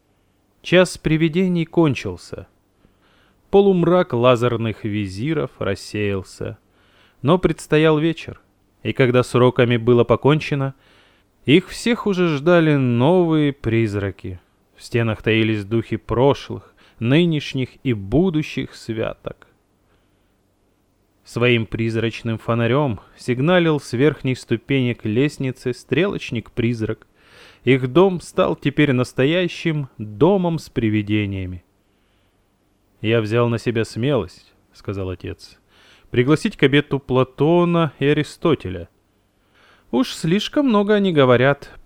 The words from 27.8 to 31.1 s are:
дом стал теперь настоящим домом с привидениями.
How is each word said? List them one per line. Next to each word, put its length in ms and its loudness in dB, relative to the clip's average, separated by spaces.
дом 300 2
стал 340 -2
теперь 380 0
настоящим 1040 -2
домом 600 0
с 120 -16
привидениями. 920 -2